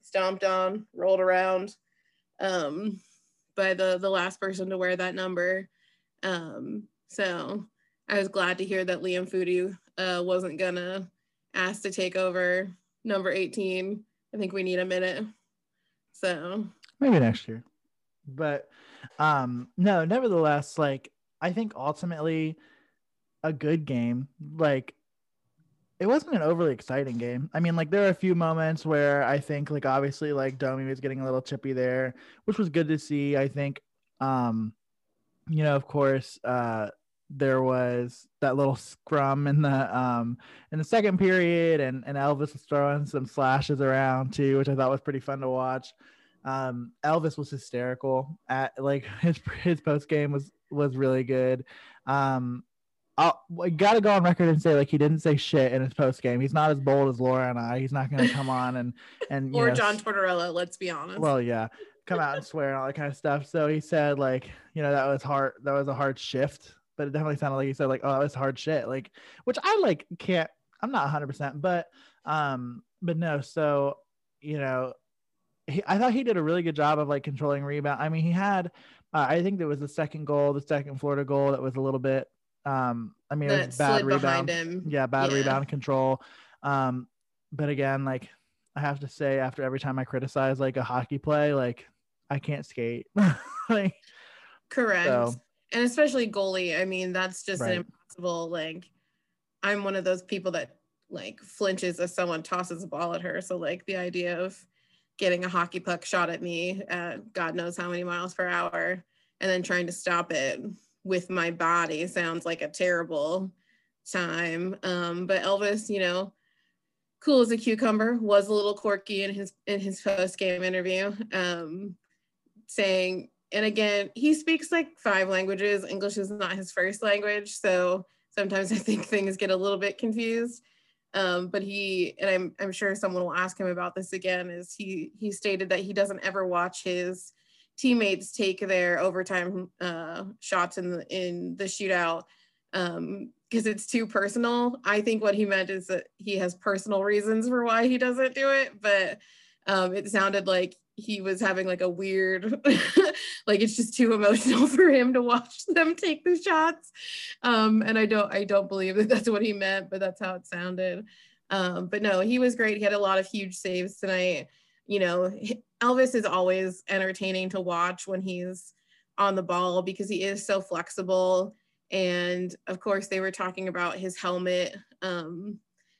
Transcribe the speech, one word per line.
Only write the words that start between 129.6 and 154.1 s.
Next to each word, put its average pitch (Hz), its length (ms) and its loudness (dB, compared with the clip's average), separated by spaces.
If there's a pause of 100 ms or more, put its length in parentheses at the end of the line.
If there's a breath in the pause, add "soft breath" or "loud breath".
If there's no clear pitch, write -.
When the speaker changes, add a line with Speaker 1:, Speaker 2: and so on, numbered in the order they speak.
Speaker 1:
bit 202 200 -4
confused. 233 640 -4 (500)
Um, 180 360 0
but 196 140 -4
he, 196 580 -4
and 196 100 0
I'm, 185 300 0
I'm 190 120 -4
sure 196 220 -2
someone 185 300 -2
will 160 100 -4
ask 185 240 -2
him 190 80 -4
about 180 300 -4
this 190 160 -8
again, 185 360 -4
is 175 260 -14
he, 190 440 -8
he 214 140 -4
stated 190 380 -4
that 190 100 2
he 196 120 -8
doesn't 196 320 0
ever 190 220 -2
watch 180 380 -2
his 180 480 -4 (440 soft breath)
teammates 220 560 2
take 190 280 -2
their 180 400 2
overtime, 180 680 -2 (100)
uh, 170 440 -8 (140)
shots 175 400 -2
in 180 140 -4
the, 170 180 -8
in 175 460 -4
the 196 80 -6
shootout, 175 600 -2 (480 soft breath)
um, 175 600 -4 (180)
'cause 220 160 0
it's 214 220 -4
too 226 180 -2
personal. 233 800 0
I 208 160 2
think 220 240 0
what 202 100 4
he 214 120 2
meant 190 240 0
is 190 180 -6
that 185 180 -4 (120)
he 196 180 -4
has 185 180 -2
personal 196 480 -2
reasons 208 460 2
for 247 160 2
why 233 240 4
he 254 100 2
doesn't 254 380 0
do 269 140 2
it, 269 300 2
but, 202 380 2 (480 soft breath)
um, 185 280 2
it 196 160 -4
sounded 202 360 2
like 185 300 2 (180)
he 208 280 -6
was 190 180 -2
having, 190 260 0
like, 180 140 -2
a 185 80 2
weird, 190 760 0
<laughs> - 840 4
like, 208 140 4
it's 220 160 2
just 226 200 0
too 226 160 6